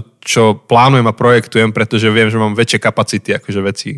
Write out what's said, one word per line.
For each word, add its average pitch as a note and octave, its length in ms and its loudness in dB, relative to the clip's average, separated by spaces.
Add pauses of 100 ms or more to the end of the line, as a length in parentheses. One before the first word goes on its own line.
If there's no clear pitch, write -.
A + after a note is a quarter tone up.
(200)
čo A2 380 0
plánujem B2+ 460 2
a A2+ 100 0
projektujem, A#2 560 0
pretože A2 380 -2
viem, A2 200 2
že A2 80 -2
mám G#2+ 180 -2
väčšie A2+ 260 -2
kapacity G#2 540 -4
akože G2 280 -8
veci G2 360 -6